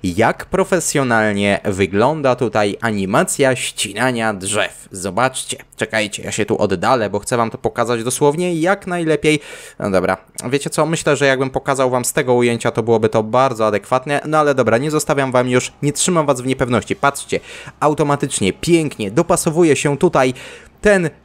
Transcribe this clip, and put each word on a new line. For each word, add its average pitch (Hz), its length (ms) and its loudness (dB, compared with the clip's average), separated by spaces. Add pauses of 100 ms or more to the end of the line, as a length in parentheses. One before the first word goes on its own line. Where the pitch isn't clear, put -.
jak 101 420 0
profesjonalnie 117 1200 0
wygląda 110 720 2
tutaj 107 440 0
animacja 120 760 0
ścinania 113 800 -4
drzew. 95 560 -4
Zobaczcie, 98 680 -4 (200)
czekajcie, 107 460 -4
ja 98 100 -8
się 104 140 -2
tu 113 120 0
oddalę, 104 520 0
bo 104 80 -4
chcę - 180 -4
wam 113 140 0
to - 80 -12
pokazać 113 460 -2
dosłownie 147 500 0
jak 180 320 -2
najlepiej. 160 540 0 (380)
No 101 120 -4
dobra, 92 260 2 (340)
wiecie 139 200 -2
co, 156 160 0
myślę, 156 300 0
że 139 100 2
jakbym 131 240 2
pokazał 131 400 0
wam 123 140 0
z - 80 -4
tego 127 220 2
ujęcia, 120 360 2
to 117 120 -2
byłoby 113 260 2
to 113 140 2
bardzo 113 440 2
adekwatne, 127 600 0
no 156 120 0
ale 147 160 4
dobra, 113 240 2
nie 151 120 -2
zostawiam 139 420 0
wam 123 160 2
już, 123 240 0 (100)
nie 143 100 0
trzymam 165 340 0
was 131 140 0
w 123 60 -6
niepewności. 127 500 0
Patrzcie, - 440 -2 (400)
automatycznie, 143 720 0
pięknie 151 580 0
dopasowuje 165 680 2
się 143 220 0
tutaj 135 360 2 (460)
ten 190 300 4 (140)